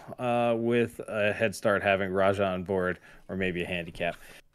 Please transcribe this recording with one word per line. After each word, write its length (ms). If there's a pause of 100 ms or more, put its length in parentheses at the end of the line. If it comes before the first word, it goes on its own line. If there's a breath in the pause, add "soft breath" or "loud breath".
(180 loud breath)
uh, 380
with 520
a 240
head 220
start 280
having 280
Raja 340
on 200
board, 340 (300 soft breath)
or 80
maybe 260
a 40
handicap. 500 (380 loud breath)